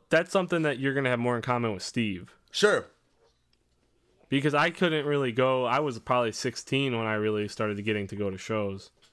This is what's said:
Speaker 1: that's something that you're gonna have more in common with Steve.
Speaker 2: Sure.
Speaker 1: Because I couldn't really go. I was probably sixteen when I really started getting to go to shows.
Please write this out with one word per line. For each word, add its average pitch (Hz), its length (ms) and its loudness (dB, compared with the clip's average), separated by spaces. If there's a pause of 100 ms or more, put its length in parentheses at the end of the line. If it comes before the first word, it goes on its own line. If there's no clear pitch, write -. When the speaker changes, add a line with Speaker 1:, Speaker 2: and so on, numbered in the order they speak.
Speaker 1:
that's 170 220 2
something 175 300 0
that 143 180 0
you're 135 140 0
gonna 135 160 0
have 123 100 2
more 123 160 0
in 113 60 -2
common 117 320 0
with 92 100 -8
Steve. 101 520 -4 (160)
Speaker 2:
Sure. 196 360 2 (1400)
Speaker 1:
Because 139 240 2
I 151 160 4
couldn't 160 360 0
really 143 260 0
go. 127 340 2
I 123 140 2
was 139 200 -2
probably 123 340 2
sixteen 135 640 -2
when 113 120 -2
I 107 60 0
really 107 340 0
started 104 360 -4
getting 104 240 0
to 101 80 -10
go 101 140 -2
to 92 80 -8
shows. 101 540 -4 (220)